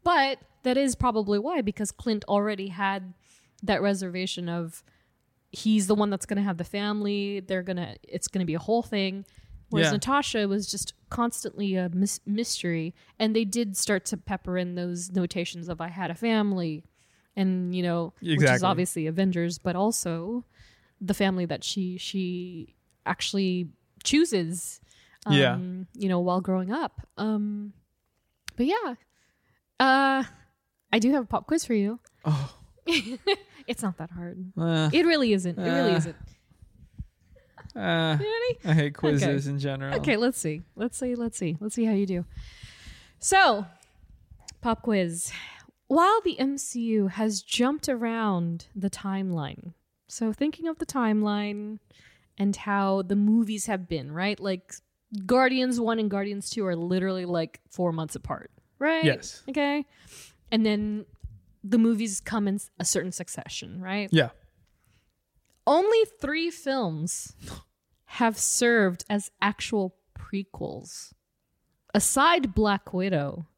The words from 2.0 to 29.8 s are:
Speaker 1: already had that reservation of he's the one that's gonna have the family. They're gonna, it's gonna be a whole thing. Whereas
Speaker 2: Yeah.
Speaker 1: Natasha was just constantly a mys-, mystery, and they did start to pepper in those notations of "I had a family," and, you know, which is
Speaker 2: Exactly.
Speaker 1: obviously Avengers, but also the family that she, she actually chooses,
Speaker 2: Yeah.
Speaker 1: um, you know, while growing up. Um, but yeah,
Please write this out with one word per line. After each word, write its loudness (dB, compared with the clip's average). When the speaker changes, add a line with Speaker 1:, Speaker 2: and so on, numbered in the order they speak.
Speaker 1:
already 0
had -4
that 2
reservation -2
of -6
he's 2
the 4
one 2
that's -4
gonna -2
have 0
the -6
family. -4
They're -4
gonna, -6
it's -6
gonna 0
be -2
a -2
whole 2
thing. -2
Whereas 4
Speaker 2:
Yeah. 4
Speaker 1:
Natasha 0
was -2
just -6
constantly -2
a 0
mys-, 0
mystery, -2
and 2
they 4
did -2
start 0
to -4
pepper -4
in -2
those -6
notations -2
of -8
"I -8
had -6
a -6
family," 0
and, 0
you 0
know, 0
which -4
is 4
Speaker 2:
Exactly. 6
Speaker 1:
obviously 0
Avengers, 0
but -4
also -2
the -2
family 2
that -6
she, -4
she -6
actually 0
chooses, 0
Speaker 2:
Yeah. 6
Speaker 1:
um, -8
you -2
know, 2
while 0
growing -2
up. -6
Um, -4
but 0
yeah, 0